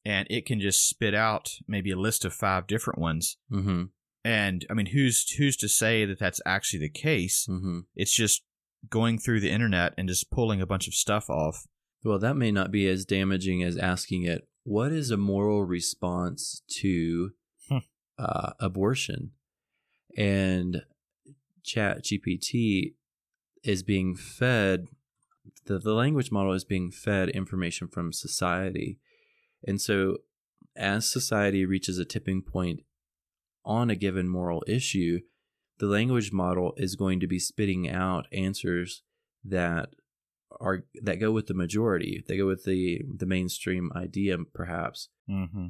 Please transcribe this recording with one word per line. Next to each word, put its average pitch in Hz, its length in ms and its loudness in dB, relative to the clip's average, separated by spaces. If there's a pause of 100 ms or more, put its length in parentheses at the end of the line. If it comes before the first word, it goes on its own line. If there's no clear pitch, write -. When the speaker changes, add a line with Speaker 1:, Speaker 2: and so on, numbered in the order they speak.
Speaker 1:
And 101 240 0
it 117 160 -4
can 117 140 0
just 98 300 2
spit 107 260 0
out 110 500 0
maybe 98 260 -2
a 92 80 -2
list 104 260 0
of 90 80 -4
five 95 340 0
different - 320 -2
ones. 82 380 -2 (120)
Speaker 2:
Mm-hmm. 95 340 0 (420)
Speaker 1:
And, 101 440 0
I - 40 -6
mean, 107 140 0
who's, 127 500 2
who's 139 180 2
to 104 140 -2
say 110 340 2
that 98 160 -2
that's 92 260 0
actually 95 340 -2
the 76 100 -2
case? 98 600 0
Speaker 2:
Mm-hmm. 92 300 -2 (160)
Speaker 1:
It's - 180 0
just - 300 2 (460)
going 113 280 2
through 113 220 2
the 98 100 2
internet 92 480 2
and 92 120 -2
just - 200 -2
pulling 110 320 2
a 92 40 -2
bunch 95 240 -2
of - 40 -12
stuff - 360 0
off. - 380 -2 (360)
Speaker 2:
Well, 104 160 2
that 120 160 0
may 120 160 2
not 95 180 2
be 98 200 4
as 95 160 2
damaging 95 580 2
as 87 140 0
asking 92 460 0
it, 85 220 0 (180)
"What 113 280 0
is 151 180 -2
a 113 60 2
moral 101 480 4
response 90 1000 -2 (180)
to, 87 500 2 (380)
Speaker 1:
Hmm. 139 80 2 (420)
Speaker 2:
uh, - 400 -2
abortion?" 101 720 -2 (840)
And 95 640 2 (800)
Chat 101 400 -2
G 104 140 0
P 90 200 -2
T 110 580 0 (680)
is 95 200 0
being 92 320 2
fed, 98 720 0 (800)
the, 98 140 0
the 107 140 0
language 127 380 2
model 98 220 2
is 92 120 -2
being 92 260 -2
fed 98 380 0
information 90 580 -4
from 85 240 -6
society. 92 880 -4 (640)
And 98 140 0
so 95 380 2 (580)
as 101 340 0
society 101 560 2
reaches 92 320 0
a 90 80 -2
tipping - 360 -2
point 90 400 -2 (800)
on 117 260 0
a 107 60 2
given 92 320 0
moral 90 400 0
issue, 92 540 0 (580)
the 107 80 0
language 107 460 2
model 90 440 0
is 95 180 -2
going 95 260 0
to 90 60 0
be 90 120 0
spitting 92 500 -2
out 92 440 -2
answers 92 720 -2 (420)
that 87 440 -2 (720)
are, 95 240 -2 (180)
that 98 180 -2
go 107 120 2
with 110 160 0
the 98 60 -2
majority, 92 720 0
they 95 100 -2
go 98 80 2
with 95 200 0
the, 92 360 0 (140)
the 92 100 -4
mainstream 92 680 -2
idea, 90 420 -2 (160)
perhaps. 85 560 -6 (200)
Speaker 1:
Mm-hmm. 92 400 -4